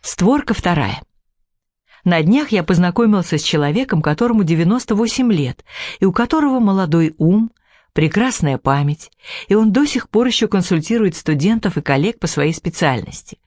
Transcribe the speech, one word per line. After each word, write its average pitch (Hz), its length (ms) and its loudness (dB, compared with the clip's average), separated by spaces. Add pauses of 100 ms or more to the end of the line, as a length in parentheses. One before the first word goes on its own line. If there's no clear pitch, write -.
Створка 240 520 0
вторая. 147 480 -2 (1000)
На 170 180 2
днях 254 300 2
я 185 120 0
познакомился 180 760 0
с - 40 -2
человеком, 156 600 -2
которому 214 420 0
девяносто 170 500 0
восемь 226 400 0
лет, 139 320 -4 (340)
и 196 60 2
у 190 60 4
которого 262 480 0
молодой 170 580 2
ум, 208 340 2 (420)
прекрасная 160 640 0
память, 143 540 -2 (360)
и 196 80 2
он 220 160 4
до 277 160 2
сих - 220 -6
пор 240 180 2
ещё 226 200 0
консультирует 190 680 0
студентов 180 640 -2
и 147 40 -4
коллег 151 380 -2
по 170 80 -6
своей 147 260 -2
специальности. - 920 -6